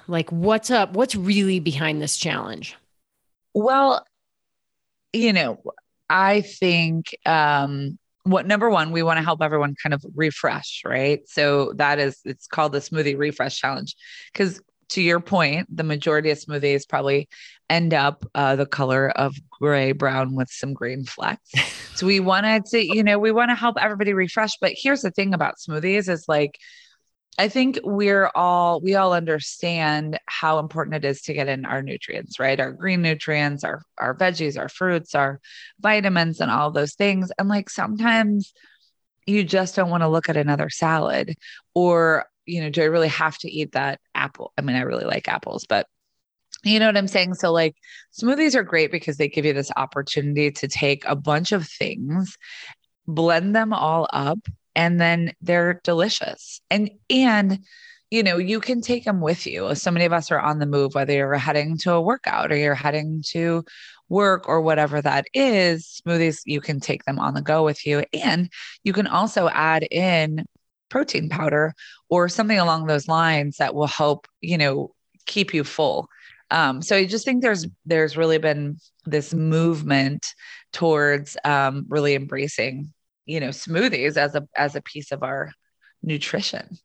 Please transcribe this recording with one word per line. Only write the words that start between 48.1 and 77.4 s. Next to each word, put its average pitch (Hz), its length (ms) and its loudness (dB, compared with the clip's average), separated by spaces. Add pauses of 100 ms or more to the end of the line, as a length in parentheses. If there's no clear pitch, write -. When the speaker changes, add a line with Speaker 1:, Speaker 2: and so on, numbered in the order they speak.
Speaker 2:
smoothies 277 380 2
are 247 80 4
great 160 300 0
because 151 240 -4
they 147 120 2
give 147 160 -2
you 151 80 4
this 139 220 -4
opportunity 147 800 -2
to 143 160 -8
take 143 380 0
a 147 100 0
bunch 147 340 0
of 180 160 0
things, - 720 -4 (720)
blend 170 480 2
them 220 160 0
all 160 400 0
up, 143 260 0 (380)
and 170 240 2
then 170 400 2
they're 175 440 0
delicious. - 760 -2 (100)
And, 208 200 2 (200)
and, 208 500 4 (500)
you 226 120 2
know, 180 140 2
you 190 240 -2
can 247 200 -2
take 240 260 -4
'em 196 140 0
with 165 260 0
you. 95 280 -4
So 160 160 -2
many 170 140 2
of 170 80 2
us 165 180 0
are 156 100 2
on 151 180 0
the 147 80 0
move, 143 280 0
whether 139 200 0
you're 139 200 2
heading 147 440 0
to 175 140 0
a 170 80 4
workout 170 520 0
or 151 40 2
you're 147 180 2
heading 151 540 -2
to 165 360 -2 (440)
work 190 400 2
or 160 120 4
whatever 151 400 2
that 139 340 0
is, 190 720 2
smoothies, 165 380 2
you 147 160 -4
can 143 200 -4
take - 240 -4
them 135 140 -4
on 143 160 -2
the 147 80 -2
go 160 220 2
with 151 220 -2
you. 147 260 2
And 180 380 0 (340)
you 196 80 0
can 196 140 0
also 185 420 2
add 160 420 2
in 160 540 0 (460)
protein 202 400 -2
powder 156 440 0 (360)
or 175 180 4
something 214 300 0
along 160 280 2
those 147 220 0
lines 160 480 2
that - 180 0
will 147 120 0
help, 147 400 0 (160)
you 170 160 -2
know, 143 360 -2 (320)
keep - 280 -2
you 147 100 0
full. 135 440 -2 (420)
Um, 143 320 0
so 202 140 0
I 190 100 2
just 202 180 -4
think 254 160 0